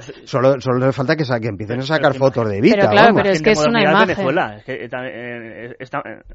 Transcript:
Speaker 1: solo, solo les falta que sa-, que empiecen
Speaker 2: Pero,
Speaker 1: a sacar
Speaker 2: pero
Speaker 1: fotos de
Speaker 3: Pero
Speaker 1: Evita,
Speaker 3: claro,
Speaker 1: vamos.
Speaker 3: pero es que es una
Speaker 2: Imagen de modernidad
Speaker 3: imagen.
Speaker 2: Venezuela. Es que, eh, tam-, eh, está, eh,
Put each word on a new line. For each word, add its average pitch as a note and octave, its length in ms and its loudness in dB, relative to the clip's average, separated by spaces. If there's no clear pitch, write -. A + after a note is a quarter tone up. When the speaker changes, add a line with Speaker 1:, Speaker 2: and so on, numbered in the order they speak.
Speaker 1:
solo, C3 360 2
solo B2+ 240 0
les C3+ 100 0
falta C3+ 200 -2
que D#3 100 -2
sa-, A#2+ 140 -2
que A2+ 80 -6
empiecen G#2+ 300 -6
Speaker 2:
Pero, C3 80 -6
Speaker 1:
a - 20 -8
sacar D3+ 240 2
Speaker 2:
pero C3 140 0
Speaker 1:
fotos A#2+ 220 0
de G2+ 140 -2
Speaker 3:
Pero C3+ 60 4
Speaker 1:
Evita, G3+ 240 4
Speaker 3:
claro, G#3 160 6
Speaker 1:
vamos. G#3 160 4
Speaker 3:
pero G3 100 2
es D#3 80 0
que - 80 2
es G#3 160 4
una A#3 160 2
Speaker 2:
Imagen F#3+ 280 4
de E3 40 -2
modernidad G3 100 -4
Speaker 3:
imagen. C3+ 120 0
Speaker 2:
Venezuela. A#2 220 -2
Es G#2+ 60 -20
que, C3 220 -10
eh, A#2+ 60 -14
tam-, B2+ 180 -8
eh, - 80 -18
está, C3 260 -10
eh, A2 160 -14